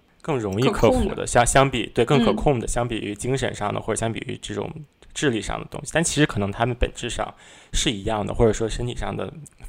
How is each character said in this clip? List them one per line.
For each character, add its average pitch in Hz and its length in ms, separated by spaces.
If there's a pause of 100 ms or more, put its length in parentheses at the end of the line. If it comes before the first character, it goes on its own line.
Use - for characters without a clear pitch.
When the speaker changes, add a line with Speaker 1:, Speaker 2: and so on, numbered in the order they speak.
(200)
Speaker 1:
更 147 180
容 104 220
易 127 80
克 - 220
服 254 80
的， 233 60
Speaker 2:
可 - 20
控 - 80
的。 - 120
Speaker 1:
相， 120 200
相 135 240
比， 120 240
对， 120 100
更 147 180
可 147 120
控 127 260
的， 104 60
Speaker 2:
嗯。 - 20
Speaker 1:
相 120 180
比 120 100
于 104 180
精 127 240
神 120 160
上 104 180
的， 107 80
或 110 140
者 - 40
相 113 140
比 107 140
于 104 160
这 104 120
种 101 160 (440)
智 147 160
力 110 100
上 57 180
的 - 120
东 - 120
西。 - 120
但 160 100
其 - 160
实 151 60
可 - 120
能 101 140
他 117 140
们 123 120
本 - 160
质 - 140
上 - 240 (400)
是 - 180
一 95 140
样 107 220
的， 101 80
或 120 100
者 110 80
说 110 160
身 120 160
体 120 100
上 101 220
的 98 160 (360)